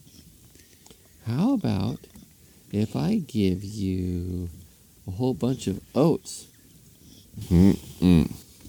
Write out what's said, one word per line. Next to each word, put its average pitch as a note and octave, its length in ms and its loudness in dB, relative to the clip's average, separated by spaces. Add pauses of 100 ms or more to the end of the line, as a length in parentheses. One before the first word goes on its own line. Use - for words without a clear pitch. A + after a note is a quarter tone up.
(1300)
"How D#3 260 0
about A2+ 480 -2 (720)
if G#2+ 240 -2
I E3+ 200 0 (100)
give G2 360 0
you F2+ 840 -6 (580)
a G2+ 40 -8
whole B2 240 -2
bunch B2 320 -4
of F#2+ 140 -4 (140)
oats?" - 520 0 (1040)
"Mm-mm." F2 840 4 (360)